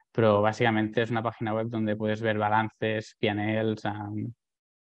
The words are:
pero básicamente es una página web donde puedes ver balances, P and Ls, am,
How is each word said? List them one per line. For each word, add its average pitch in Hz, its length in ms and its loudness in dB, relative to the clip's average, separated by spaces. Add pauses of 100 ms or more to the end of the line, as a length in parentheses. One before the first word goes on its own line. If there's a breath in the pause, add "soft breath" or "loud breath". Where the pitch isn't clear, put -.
(120 soft breath)
pero 104 300 6
básicamente 110 600 2
es 113 80 -2
una 117 120 -2
página 113 320 -4
web 113 140 -2
donde 110 280 -2
puedes 107 240 -2
ver 110 180 0
balances, 110 800 -2
P 107 120 0
and 110 440 0
Ls, 107 120 -10
am, 104 460 -8 (640)